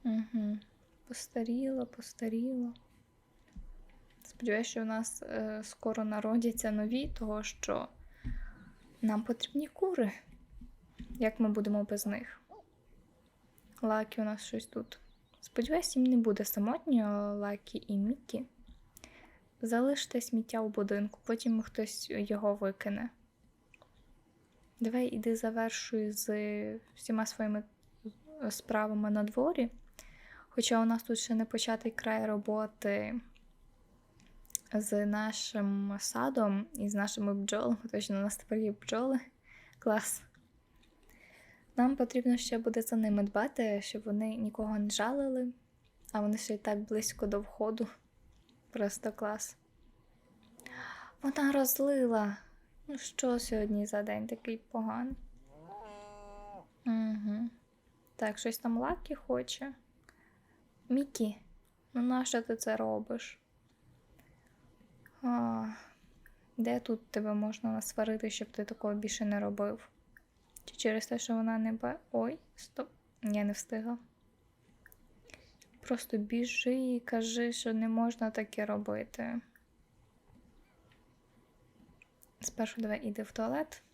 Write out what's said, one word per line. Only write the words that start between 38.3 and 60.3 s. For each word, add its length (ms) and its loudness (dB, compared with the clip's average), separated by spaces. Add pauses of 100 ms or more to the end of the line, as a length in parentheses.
тепер 220 -2
є 140 0
бджоли. 480 0 (580)
Клас. 440 0 (1500)
Нам 200 6
потрібно 400 4
ще 220 -2
буде 240 2
за 140 0
ними 260 4
дбати, 600 2
щоб 200 -8
вони 340 0
нікого 420 -2
не 120 0
жалили. 640 0 (600)
А 80 2
вони 180 2
ще 160 -2
й 40 -2
так 200 0
близько 480 -2
до 140 0
входу. 480 -2 (840)
Просто 420 -2
клас. 440 -6 (1700)
Вона 300 4
розлила. 840 4 (500)
Ну 120 -8
що 400 0
сьогодні 480 0
за 160 -2
день 240 -2
такий 300 -4
поганий? 600 -4 (1700)
Угу. 640 0 (640)
Так, 220 -2
щось 200 -4
там 200 0
Лакі 360 -2
хоче. 600 -4 (1120)